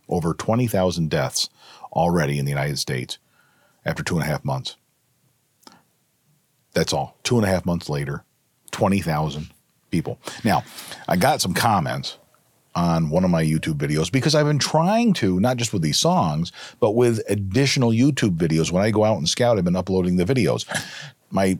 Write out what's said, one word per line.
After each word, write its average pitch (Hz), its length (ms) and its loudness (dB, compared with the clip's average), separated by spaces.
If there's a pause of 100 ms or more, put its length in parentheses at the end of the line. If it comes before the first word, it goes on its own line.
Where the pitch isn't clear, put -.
over 82 260 -2
twenty 117 340 -2
thousand 90 420 0
deaths 71 400 -2 (420)
already 80 480 0
in 69 60 -2
the 69 60 -2
United 69 280 -4
States - 380 -6 (680)
after - 180 -6
two - 120 -4
and 78 80 0
a 71 40 -4
half 76 180 -4
months. 67 320 -6 (2000)
That's 85 200 0
all. 71 300 -6
Two 123 140 2
and 110 80 4
a 98 40 2
half 92 160 0
months 87 240 -2
later, 71 340 -6 (480)
twenty 98 300 2
thousand 78 500 -4 (400)
people. 71 280 -4 (240)
Now, 92 200 0 (440)
I 90 100 0
got 131 240 2
some 90 120 -2
comments 95 640 0 (580)
on 82 340 2
one 87 140 2
of 92 80 2
my 82 120 2
YouTube 78 320 0
videos 76 360 -2
because 135 220 2
I've 151 120 4
been 147 140 2
trying 202 560 2
to, 92 240 2
not 120 180 2
just 117 160 -2
with 98 80 0
these 76 160 0
songs, 87 540 0 (280)
but 107 120 2
with 117 380 2
additional 117 600 0
YouTube 113 460 2
videos. 80 340 0
When 90 120 2
I 110 60 2
go 107 140 2
out 107 140 2
and 76 120 -2
scout, 120 280 2
I've 90 80 2
been 90 100 2
uploading 92 420 0
the 90 80 2
videos. 92 400 0 (680)
My 95 280 0